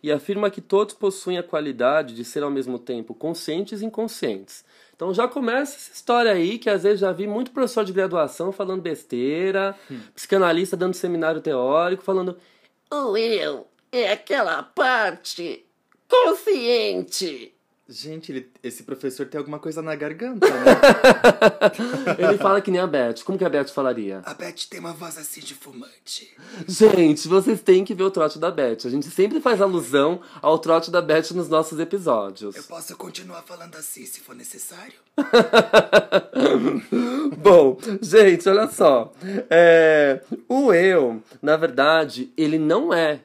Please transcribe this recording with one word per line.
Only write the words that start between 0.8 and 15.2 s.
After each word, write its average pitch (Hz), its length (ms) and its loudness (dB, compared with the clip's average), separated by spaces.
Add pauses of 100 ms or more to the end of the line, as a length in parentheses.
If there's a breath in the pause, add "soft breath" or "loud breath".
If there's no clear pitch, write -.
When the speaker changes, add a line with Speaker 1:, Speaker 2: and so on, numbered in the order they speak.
Speaker 1:
possuem 190 440 -6
a 175 60 -6
qualidade 139 720 -2
de 117 80 -12
ser 147 200 -8
ao 143 60 -4
mesmo 127 300 -6
tempo 120 340 -12
conscientes 165 680 -8
e 220 40 -8
inconscientes. 214 800 -8 (320 soft breath)
Então 180 180 -6
já 233 140 0
começa 262 480 -4
essa - 180 -20
história 240 380 0
aí, 185 260 0
que 226 120 -4
às 190 140 0
vezes 202 160 2
já 190 120 0
vi 190 160 -6
muito 233 240 -6
professor 233 320 -2
de 185 80 -6
graduação 180 600 -2
falando 190 300 -8
besteira, 170 920 -4 (160 loud breath)
Speaker 2:
Hum. 127 80 -14 (160 loud breath)
Speaker 1:
psicanalista 185 640 0
dando 185 160 -2
seminário 165 480 -4
teórico, 151 640 -2
falando, 185 340 -4 (520 soft breath)
"O 262 280 -4
eu 175 500 -4 (240)
é 226 200 -2
aquela 185 520 -2
parte 190 1000 -4 (420)